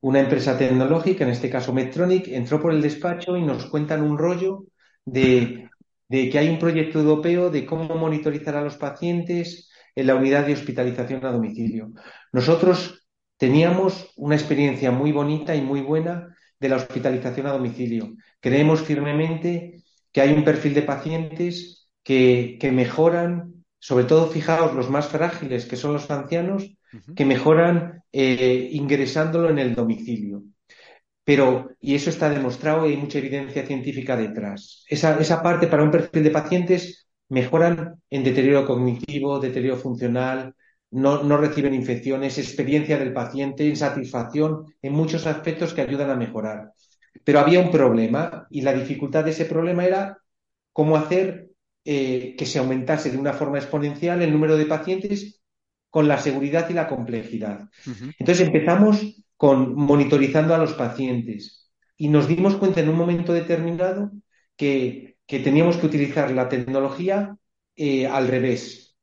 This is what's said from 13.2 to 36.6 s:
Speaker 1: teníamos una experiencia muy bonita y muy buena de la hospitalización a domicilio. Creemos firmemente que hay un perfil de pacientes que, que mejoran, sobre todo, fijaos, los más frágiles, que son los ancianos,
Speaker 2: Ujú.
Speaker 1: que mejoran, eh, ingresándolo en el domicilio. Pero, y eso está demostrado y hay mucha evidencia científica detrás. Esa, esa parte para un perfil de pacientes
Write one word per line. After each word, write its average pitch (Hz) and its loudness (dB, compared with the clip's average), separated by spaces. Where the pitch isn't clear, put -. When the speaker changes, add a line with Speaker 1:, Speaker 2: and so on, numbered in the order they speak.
Speaker 1:
teníamos 175 2
una 147 0
experiencia 139 0
muy 139 2
bonita 151 -2
y 143 0
muy 139 -2
buena 165 -4
de 135 -2
la 135 2
hospitalización 127 -4
a 143 -4
domicilio. 117 -4
Creemos 151 4
firmemente 160 -4
que 139 2
hay 139 6
un 151 4
perfil 147 2
de 147 2
pacientes 160 -6
que, 127 4
que 139 0
mejoran, 170 0
sobre 127 2
todo, 160 4
fijaos, 160 0
los 127 -2
más 147 -2
frágiles, 147 -4
que 127 -10
son 147 -4
los 147 -6
ancianos, 170 -4
Speaker 2:
Ujú. 117 -20
Speaker 1:
que 147 0
mejoran, 160 4
eh, 127 2
ingresándolo 156 0
en 151 2
el 127 0
domicilio. 107 -4
Pero, 135 2
y 139 -2
eso 143 0
está 151 0
demostrado 147 0
y 147 2
hay 143 -2
mucha 143 -4
evidencia 135 -6
científica 131 -4
detrás. 101 -8
Esa, 151 0
esa 160 0
parte 170 2
para 151 4
un 151 4
perfil 165 2
de 151 6
pacientes 175 -2